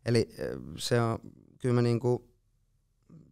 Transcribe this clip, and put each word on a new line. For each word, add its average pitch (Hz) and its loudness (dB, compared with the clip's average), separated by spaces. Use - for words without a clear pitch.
Eli, 117 2
ö, 64 -6
se - 0
on, 113 0
kyllä 123 0
mä 120 4
niinku, 120 0